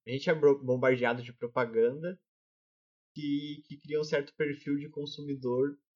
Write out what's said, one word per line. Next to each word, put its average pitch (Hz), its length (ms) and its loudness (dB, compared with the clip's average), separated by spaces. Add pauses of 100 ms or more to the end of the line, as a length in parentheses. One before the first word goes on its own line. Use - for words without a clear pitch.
a 113 40 -12
gente 135 180 -4
é 175 60 4
bro-, 143 280 6
bombardeado 127 600 2
de 120 100 -14
propaganda 123 840 0 (960)
que, 147 520 -4
que 143 120 -16
cria 151 220 -4
um 151 40 -2
certo 143 320 -2
perfil 143 420 -2
de 147 100 -8
consumidor 143 880 -4 (200)